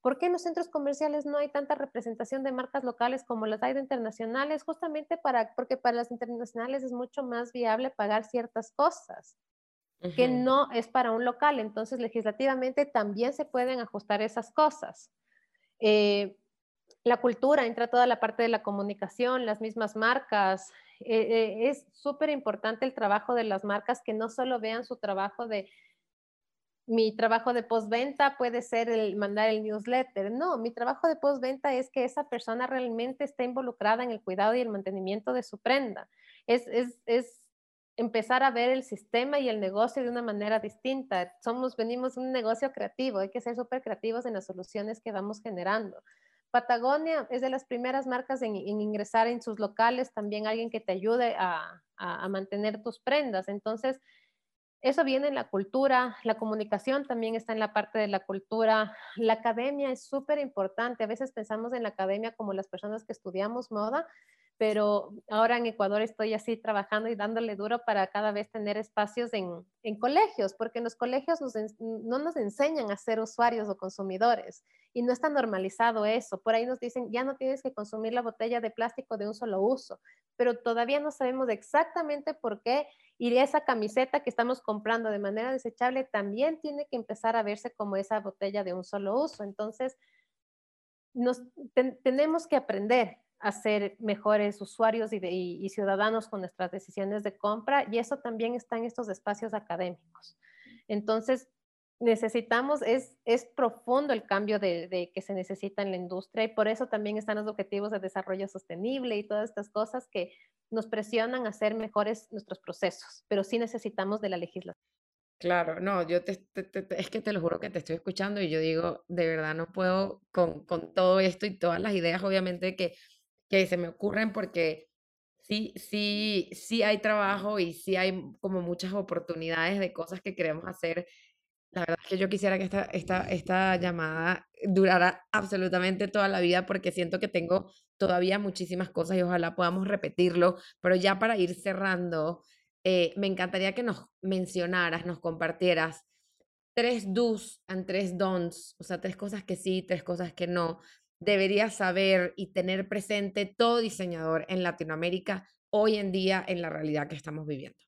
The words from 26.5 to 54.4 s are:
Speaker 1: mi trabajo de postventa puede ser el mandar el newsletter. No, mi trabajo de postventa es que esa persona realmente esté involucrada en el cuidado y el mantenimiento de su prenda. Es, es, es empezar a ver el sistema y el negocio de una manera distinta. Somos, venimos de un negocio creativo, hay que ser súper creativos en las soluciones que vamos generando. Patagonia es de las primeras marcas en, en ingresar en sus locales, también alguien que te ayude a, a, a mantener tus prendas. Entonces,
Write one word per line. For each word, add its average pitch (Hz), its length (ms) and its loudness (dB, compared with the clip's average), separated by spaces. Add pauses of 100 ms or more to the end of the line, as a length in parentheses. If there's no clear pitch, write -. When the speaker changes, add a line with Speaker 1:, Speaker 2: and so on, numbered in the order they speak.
Speaker 1:
mi 220 280 4
trabajo 226 360 2
de 233 120 0
postventa 240 760 0
puede 240 240 0
ser 233 260 0
el 214 280 0
mandar 208 340 2
el 214 140 0
newsletter. 214 680 -2
No, 294 260 0
mi 226 140 -2
trabajo 254 380 0
de 311 80 4
postventa 269 580 0
es 262 160 -2
que 262 140 0
esa 277 240 -4
persona 233 400 -4
realmente 254 560 -2
esté 269 180 -6
involucrada 247 640 0
en 240 80 -4
el 214 100 -8
cuidado 196 320 2
y 254 60 2
el 240 80 -2
mantenimiento 196 640 -4
de 247 100 0
su - 160 -14
prenda. 262 500 0 (380)
Es, 240 220 4
es, 247 360 -2
es 240 400 0 (520)
empezar 233 480 2
a 269 80 6
ver 240 180 4
el 262 140 2
sistema 262 560 0
y 254 80 0
el 220 100 0
negocio 208 460 0
de 240 60 -2
una 240 120 -4
manera 214 380 0
distinta. 214 840 -4
Somos, 254 320 -2
venimos 247 400 -2
de 247 60 -8
un 254 100 -4
negocio 233 400 0
creativo, 220 480 -4
hay 196 120 -2
que 240 100 -6
ser 240 160 -6
súper 254 260 -4
creativos 226 420 -4
en 226 100 -4
las 196 120 -6
soluciones 202 540 -8
que 226 100 -8
vamos 202 320 -6
generando. 196 640 -4 (480)
Patagonia 254 800 2
es 254 100 -2
de 262 100 0
las 247 140 -4
primeras 254 420 -2
marcas 254 360 -2
en, 220 120 -2
en 202 260 -4
ingresar 214 460 2
en 233 160 -2
sus 214 160 -8
locales, 233 560 0
también 208 320 -4
alguien 226 240 -2
que 226 80 -4
te 214 140 -4
ayude 226 440 2
a, 175 460 -4 (140)
a, 180 280 -6
a 185 40 -2
mantener 202 520 -2
tus 226 200 -8
prendas. 254 480 0
Entonces, 220 520 -4 (840)